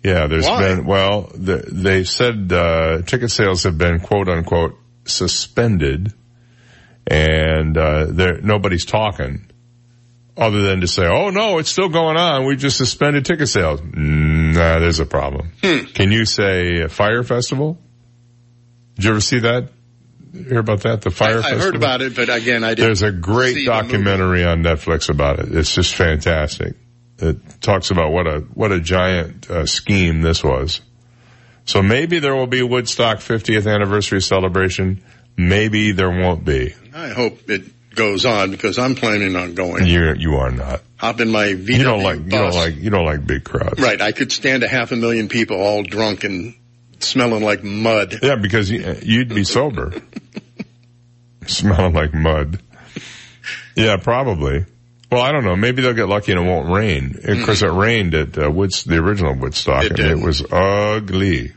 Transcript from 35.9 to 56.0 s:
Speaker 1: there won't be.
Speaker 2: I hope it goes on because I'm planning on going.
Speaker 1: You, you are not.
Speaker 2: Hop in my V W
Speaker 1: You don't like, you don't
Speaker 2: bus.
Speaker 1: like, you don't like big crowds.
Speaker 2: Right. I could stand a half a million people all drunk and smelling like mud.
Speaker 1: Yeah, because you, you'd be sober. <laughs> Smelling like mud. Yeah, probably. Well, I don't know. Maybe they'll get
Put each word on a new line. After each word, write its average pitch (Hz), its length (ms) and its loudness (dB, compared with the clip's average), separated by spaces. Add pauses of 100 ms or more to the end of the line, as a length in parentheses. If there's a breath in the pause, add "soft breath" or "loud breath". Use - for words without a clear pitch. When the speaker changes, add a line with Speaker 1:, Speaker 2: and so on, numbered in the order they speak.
Speaker 1:
there 92 180 0
won't 90 360 0
be. 65 280 -2 (200)
Speaker 2:
I 160 140 -12
hope 117 420 -4
it 95 140 -4 (300)
goes 104 300 0
on 101 280 2
because 98 260 -4
I'm 127 160 0
planning 104 420 0
on 90 180 -6
going. 90 320 0
Speaker 1:
You, 82 300 4
you 76 200 0
are 65 140 0
not. 64 300 -6 (160)
Speaker 2:
Hop 113 240 -4
in 113 100 2
my 104 240 2
V 98 220 -2
W - 20 -
Speaker 1:
You 131 60 4
don't 110 180 2
like, 92 180 0
you 85 100 -8
don't 104 160 0
Speaker 2:
bus. 90 80 0
Speaker 1:
like, 85 220 0
you 92 140 -4
don't 92 140 2
like 76 220 -2
big 65 180 -2
crowds. - 380 -4
Speaker 2:
Right. 107 180 0
I 107 120 0
could 123 200 -4
stand 131 300 -2
a 107 60 -2
half 120 240 -2
a 123 40 -4
million 117 320 0
people 107 320 -2
all 104 220 2
drunk 101 420 -4
and 98 300 -6 (460)
smelling 117 420 0
like 104 220 0
mud. 104 580 0
Speaker 1:
Yeah, 135 140 2
because 101 340 0
you, 92 320 -4
you'd 120 280 2
be 104 140 0
sober. 117 540 -2
<laughs> - 1500 -18
Smelling 92 480 2
like 76 200 0
mud. 78 460 -2 (1120 loud breath)
Yeah, 110 220 2
probably. 92 720 0 (440)
Well, 123 120 4
I 139 100 2
don't 143 120 0
know. 90 120 2
Maybe 127 260 0
they'll 123 120 2
get 113 120 0